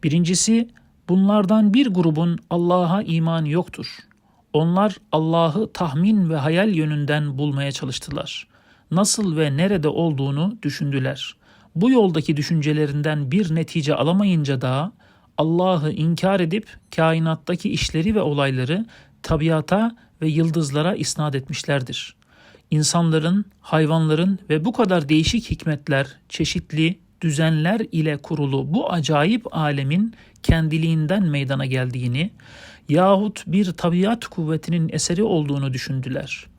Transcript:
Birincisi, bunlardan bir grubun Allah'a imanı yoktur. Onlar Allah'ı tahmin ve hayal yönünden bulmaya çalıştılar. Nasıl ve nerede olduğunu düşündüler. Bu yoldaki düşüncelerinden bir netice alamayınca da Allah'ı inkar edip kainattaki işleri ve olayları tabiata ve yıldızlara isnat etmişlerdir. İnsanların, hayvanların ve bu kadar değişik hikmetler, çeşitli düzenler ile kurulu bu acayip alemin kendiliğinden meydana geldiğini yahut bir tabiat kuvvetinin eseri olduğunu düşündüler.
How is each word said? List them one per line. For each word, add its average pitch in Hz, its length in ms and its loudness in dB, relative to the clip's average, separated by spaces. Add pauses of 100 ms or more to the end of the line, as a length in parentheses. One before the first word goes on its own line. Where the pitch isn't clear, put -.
Birincisi, 175 640 0 (400)
bunlardan 202 640 4
bir 269 140 4
grubun 170 520 0 (100)
Allah'a 175 520 2
imanı 165 480 -2
yoktur. - 380 -4 (680)
Onlar 180 420 2 (160)
Allah'ı 165 640 0
tahmin 180 560 2
ve 160 60 0
hayal 160 340 2
yönünden 147 680 -2
bulmaya 139 340 -2
çalıştılar. - 760 -8 (440)
Nasıl 190 460 0
ve 147 200 0
nerede 175 300 2
olduğunu 151 760 0
düşündüler. 139 720 -4 (400)
Bu 214 160 4
yoldaki 170 460 2
düşüncelerinden 147 920 0
bir 170 240 0
netice 151 400 -2
alamayınca 156 680 2
da 135 300 -2 (460)
Allah'ı 165 540 2
inkar 170 480 0
edip 180 280 -2 (280)
kainattaki 160 720 0
işleri 170 460 -2
ve 208 60 2
olayları 143 640 0 (380)
tabiata 160 720 0 (260)
ve 160 60 0
yıldızlara 160 680 0
isnat 147 400 -4
etmişlerdir. 135 800 -6 (560)
İnsanların, 160 760 2 (160)
hayvanların 160 760 2 (100)
ve 151 160 0
bu 233 80 0
kadar 180 360 0
değişik 160 420 2
hikmetler, 143 560 -2 (220)
çeşitli 160 680 -2 (220)
düzenler 160 600 2 (100)
ile 156 260 0
kurulu 139 560 -4
bu - 180 0
acayip 165 680 0
alemin 151 560 0 (300)
kendiliğinden 160 800 0
meydana 139 420 -2
geldiğini 127 680 -4 (580)
yahut 196 580 2
bir 185 240 2
tabiat 185 540 0
kuvvetinin 160 680 -2
eseri 170 300 0
olduğunu 143 500 0
düşündüler. 131 720 -6 (140)